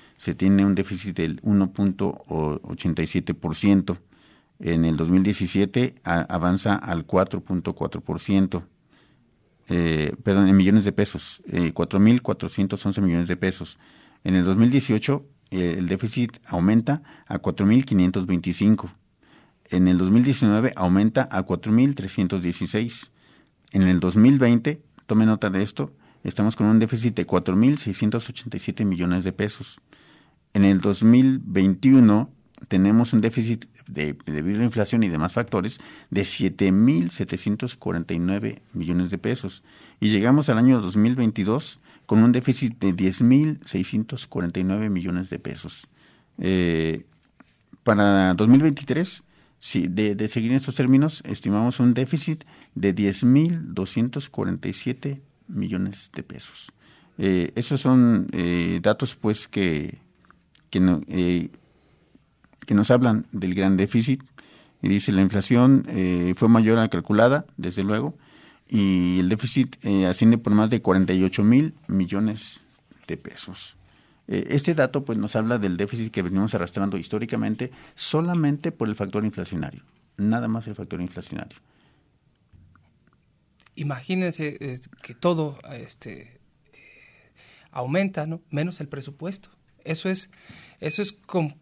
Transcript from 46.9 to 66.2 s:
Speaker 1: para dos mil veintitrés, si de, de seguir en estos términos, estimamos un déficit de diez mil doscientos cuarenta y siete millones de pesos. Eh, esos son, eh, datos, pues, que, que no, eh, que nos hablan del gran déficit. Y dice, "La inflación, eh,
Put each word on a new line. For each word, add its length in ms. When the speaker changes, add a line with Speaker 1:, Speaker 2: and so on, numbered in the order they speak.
Speaker 1:
para 500
dos 140
mil 120
veintitrés, 600
si 260
de, 300
de 100
seguir 240
en 60
estos 180
términos, 520
estimamos 520
un 160
déficit 480
de 180
diez 300
mil 500
doscientos 560
cuarenta 380
y 60
siete 500
millones 640
de 120
pesos. 480
Eh, 360
esos 260
son, 520
eh, 500
datos, 340
pues, 320
que, 500
que 80
no, 300
eh, 400
que 100
nos 160
hablan 420
del 220
gran 220
déficit. 460
Y 80
dice, 220
"La 120
inflación, 640
eh, 480